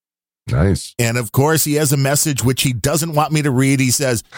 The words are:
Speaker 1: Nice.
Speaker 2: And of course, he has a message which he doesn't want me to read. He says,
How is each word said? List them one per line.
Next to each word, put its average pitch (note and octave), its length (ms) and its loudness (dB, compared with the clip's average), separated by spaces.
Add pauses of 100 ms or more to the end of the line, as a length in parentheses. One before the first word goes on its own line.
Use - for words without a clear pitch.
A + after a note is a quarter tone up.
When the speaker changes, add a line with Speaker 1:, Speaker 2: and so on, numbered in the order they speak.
(500)
Speaker 1:
Nice. B2 480 0
Speaker 2:
And A#2 180 0
of A#2+ 160 -6
course, D3+ 320 2
he D3 100 -2
has D3 180 0
a D3 40 0
message C#3 480 0
which B2+ 180 0
he D#3+ 120 -2
doesn't D3+ 400 -4
want D3+ 180 0
me D#3 80 2
to C#3+ 100 0
read. C3+ 300 2
He C3 100 2
says, B2 320 0 (160)